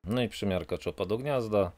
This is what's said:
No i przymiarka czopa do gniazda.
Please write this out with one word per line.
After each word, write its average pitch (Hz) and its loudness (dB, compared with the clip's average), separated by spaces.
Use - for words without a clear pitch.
No 120 2
i 113 0
przymiarka 92 -2
czopa - -4
do 107 0
gniazda. 113 2